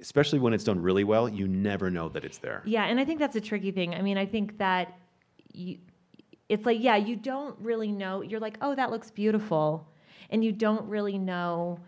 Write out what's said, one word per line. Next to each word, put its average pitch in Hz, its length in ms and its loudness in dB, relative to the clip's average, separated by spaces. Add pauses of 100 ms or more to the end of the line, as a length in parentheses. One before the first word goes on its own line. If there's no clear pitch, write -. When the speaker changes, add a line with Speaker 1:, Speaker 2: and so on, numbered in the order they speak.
Speaker 1:
especially 143 400 2
when 117 140 4
it's - 100 0
done 92 180 2
really 92 220 4
well, 110 240 4
you 101 180 -4
never 95 420 0
know 82 200 -2
that 78 160 -8
it's - 140 -14
there. 110 260 -8
Speaker 2:
Yeah. 214 220 0
And 233 120 2
I 269 60 2
think 311 160 -2
that's 277 160 -2
a 214 40 0
tricky 202 300 -4
thing. 175 240 -2
I 180 80 -4
mean, 196 160 0
I 196 80 0
think 208 320 -4
that 185 400 0 (540)
you, 180 260 -10 (720)
it's 214 180 0
like, 233 160 4
yeah, 233 140 6
you 208 200 0
don't 262 420 -6
really 220 320 -2
know. 196 300 -4
You're 220 180 -6
like, 220 220 -8
"Oh, 285 140 -2
that 262 160 0
looks 226 200 -6
beautiful." 170 800 2 (400)
And 226 160 2
you 220 80 2
don't 214 340 0
really 202 300 -2
know 175 720 -2